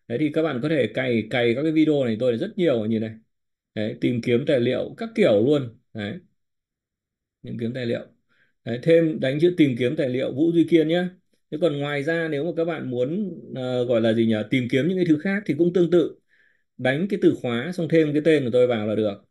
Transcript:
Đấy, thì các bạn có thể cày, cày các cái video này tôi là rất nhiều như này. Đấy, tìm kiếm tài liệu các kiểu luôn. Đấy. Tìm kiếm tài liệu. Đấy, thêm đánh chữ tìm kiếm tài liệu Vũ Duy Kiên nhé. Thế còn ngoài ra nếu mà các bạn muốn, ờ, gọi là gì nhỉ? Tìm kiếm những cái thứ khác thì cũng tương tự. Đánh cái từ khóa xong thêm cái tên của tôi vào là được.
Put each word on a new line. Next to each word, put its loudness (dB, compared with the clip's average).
Đấy, -4
thì 0
các 0
bạn -2
có -2
thể 2
cày, -2
cày 2
các -2
cái 0
video 2
này -2
tôi 2
là -2
rất -6
nhiều 0
như -2
này. -6
Đấy, -4
tìm 0
kiếm 0
tài 2
liệu -2
các -8
kiểu 4
luôn. 0
Đấy. -8
Tìm -12
kiếm -4
tài -6
liệu. -2
Đấy, -4
thêm 4
đánh 0
chữ 4
tìm 4
kiếm 0
tài -2
liệu -2
Vũ 2
Duy 4
Kiên 4
nhé. 0
Thế -6
còn 0
ngoài -4
ra -2
nếu -2
mà -4
các -2
bạn -6
muốn, -4
ờ, -2
gọi 2
là 2
gì 2
nhỉ? 2
Tìm 0
kiếm 2
những -2
cái 0
thứ 2
khác -4
thì -4
cũng 0
tương 2
tự. 2
Đánh -2
cái -4
từ 4
khóa -4
xong -4
thêm 2
cái 0
tên 4
của -4
tôi 4
vào 0
là -2
được. -2